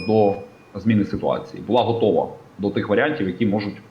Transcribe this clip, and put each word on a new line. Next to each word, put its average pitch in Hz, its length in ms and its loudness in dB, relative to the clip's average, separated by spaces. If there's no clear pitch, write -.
до 107 260 4
зміни 104 260 2
ситуації, - 580 -4
була 117 200 2
готова 104 440 2
до 101 120 -2
тих 104 200 -4
варіантів, 139 380 0
які 92 180 -2
можуть 101 320 -2